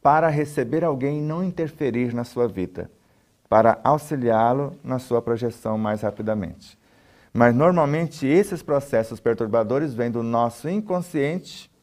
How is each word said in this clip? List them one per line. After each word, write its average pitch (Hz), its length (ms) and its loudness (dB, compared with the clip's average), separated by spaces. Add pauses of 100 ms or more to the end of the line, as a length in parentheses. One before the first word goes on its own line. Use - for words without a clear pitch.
para 156 260 4
receber 147 560 -2
alguém 143 360 -2
e - 20 -4
não 156 220 -4
interferir 139 680 -4
na 120 100 -4
sua 120 240 -2
vida, 90 440 -6 (580)
para 113 340 6
auxiliá-lo 131 1000 2
na 127 160 -4
sua 120 220 -2
projeção 113 560 -4
mais 107 240 -2
rapidamente. 107 760 -6 (560)
Mas, 117 220 6
normalmente, 156 720 2
esses 180 340 2
processos 123 580 -2
perturbadores 117 760 0
vêm 120 180 -2
do 117 100 -4
nosso 117 480 -2
inconsciente 175 1000 -4 (120)